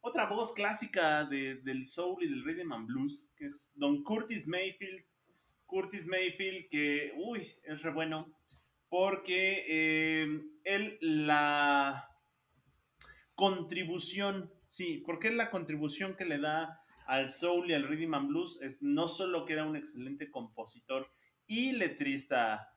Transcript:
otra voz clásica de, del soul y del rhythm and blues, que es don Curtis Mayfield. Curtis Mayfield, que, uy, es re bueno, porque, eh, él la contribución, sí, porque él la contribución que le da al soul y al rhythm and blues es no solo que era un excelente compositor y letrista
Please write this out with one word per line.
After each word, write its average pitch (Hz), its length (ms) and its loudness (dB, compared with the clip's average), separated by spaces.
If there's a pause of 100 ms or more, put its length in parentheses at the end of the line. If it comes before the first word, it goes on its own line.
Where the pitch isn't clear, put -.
otra 240 200 0
voz 220 280 -2
clásica 185 680 2
de, 135 400 -2
del 135 220 -4
soul 180 360 -4
y 165 60 0
del 131 160 -2
rhythm 165 300 -4
and 110 140 -8
blues, 135 500 -4
que - 80 -10
es - 280 -12
don 143 300 2
Curtis 214 440 -4
Mayfield. 190 540 -4 (640)
Curtis 190 400 -4
Mayfield, 185 640 -2
que, 147 460 2
uy, 208 240 -4 (240)
es 156 180 -10
re 160 120 -4
bueno, 160 440 -4 (520)
porque, 190 760 2
eh, 156 600 4 (380)
él 202 340 0
la 147 1080 4 (1200)
contribución, 185 1160 0 (160)
sí, 170 380 -6
porque 170 240 0
él 233 80 0
la 226 120 2
contribución 156 680 -4
que 185 80 -6
le 151 120 -2
da 156 440 -2 (260)
al 135 220 0
soul 175 420 0
y - 20 4
al 139 140 0
rhythm 156 260 -2
and 139 140 0
blues 170 340 -2
es 135 220 -8
no 151 240 2
solo 180 380 -2
que 160 80 -4
era 156 120 0
un 156 120 -2
excelente 139 520 -10
compositor 120 800 -6 (380)
y 240 240 0
letrista 135 1040 0